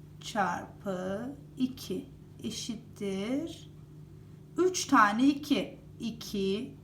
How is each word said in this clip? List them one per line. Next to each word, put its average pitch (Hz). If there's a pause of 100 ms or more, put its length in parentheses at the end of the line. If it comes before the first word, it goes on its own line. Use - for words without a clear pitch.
(200)
çarpı 190 (240)
iki - (340)
eşittir 214 (880)
üç 370
tane 226
iki. - (180)
İki, 208